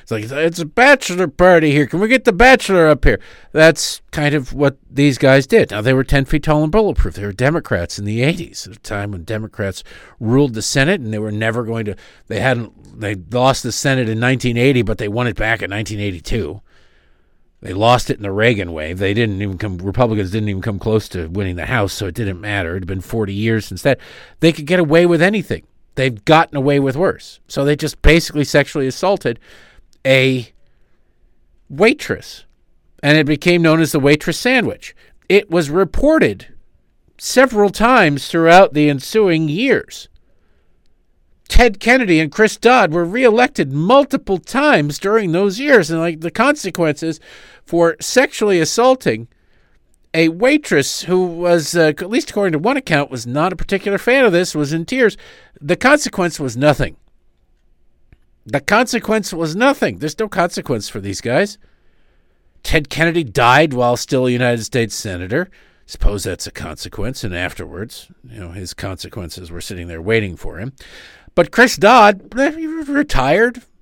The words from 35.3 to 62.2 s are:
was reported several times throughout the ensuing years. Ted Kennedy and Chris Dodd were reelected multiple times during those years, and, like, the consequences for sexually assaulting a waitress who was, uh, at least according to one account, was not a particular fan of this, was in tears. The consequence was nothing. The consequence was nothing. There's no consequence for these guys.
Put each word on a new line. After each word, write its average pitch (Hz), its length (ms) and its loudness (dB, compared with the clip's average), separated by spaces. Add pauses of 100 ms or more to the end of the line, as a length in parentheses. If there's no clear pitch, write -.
was 160 180 0
reported 190 800 0 (680)
several 226 540 2
times 208 560 2
throughout 165 480 6
the 151 160 2
ensuing 160 580 0
years. 196 600 -4 (1400)
Ted 226 320 6
Kennedy 220 400 2
and 156 140 -2
Chris 214 240 2
Dodd 226 360 4
were 170 120 0
reelected 220 680 0
multiple 190 640 0
times 226 600 0
during 202 320 -2
those 196 300 0
years, 220 320 4
and, 165 80 -2
like, 165 220 -6
the 170 100 -6
consequences 165 880 -2 (440)
for 170 360 2
sexually 220 580 2
assaulting 160 680 0 (840)
a 165 160 2
waitress 185 760 0
who 185 240 0
was, 170 480 0
uh, 165 140 4
at 180 220 -4
least 262 200 -2
according 196 220 -2
to 151 60 -2
one 233 180 0
account, 151 340 -2
was 120 160 -10
not 151 260 -2
a 170 40 -12
particular 196 420 -4
fan 254 260 2
of 202 80 4
this, 175 220 0
was 147 180 -4
in 165 120 -4
tears. 247 320 0 (440)
The 147 140 -2
consequence 240 640 -2
was 127 180 -6
nothing. 139 400 0 (1500)
The 135 140 -4
consequence 220 720 0
was 160 240 -4
nothing. 226 420 0
There's 110 200 -8
no 220 100 -4
consequence 170 600 -4
for 104 120 -12
these 98 200 -8
guys. 165 380 -2 (1040)